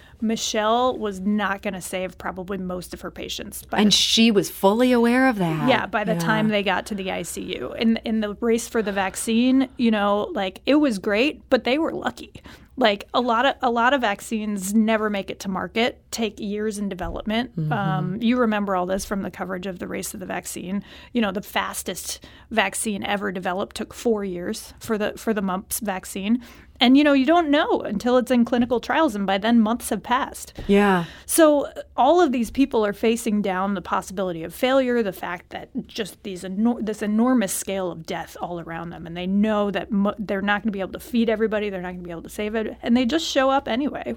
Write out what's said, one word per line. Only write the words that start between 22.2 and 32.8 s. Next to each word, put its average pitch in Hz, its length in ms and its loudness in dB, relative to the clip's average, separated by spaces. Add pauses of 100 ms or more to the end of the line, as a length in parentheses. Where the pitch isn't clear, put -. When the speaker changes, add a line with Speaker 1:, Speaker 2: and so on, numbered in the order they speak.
Speaker 1:
vaccine 208 520 0
ever 202 300 -4
developed 185 440 -4
took - 180 -8
four 214 300 0
years 185 540 -8
for 220 200 -4
the, 208 180 -2
for - 160 -2
the 208 100 -2
mumps 190 380 -4
vaccine. 202 640 -2 (360)
And, 254 200 8
you 294 60 6
know, 285 100 6
you 269 100 4
don't 320 240 4
know 320 320 2
until 247 380 0
it's 247 120 2
in 240 140 6
clinical 240 360 2
trials, 262 340 2
and 202 120 -2
by 196 120 2
then 226 220 4
months 220 280 0
have 214 140 -2
passed. - 500 -4 (140)
Speaker 2:
Yeah. 196 380 4 (200)
Speaker 1:
So 302 440 2 (280)
all 302 240 6
of 311 120 4
these 233 180 -2
people 233 340 2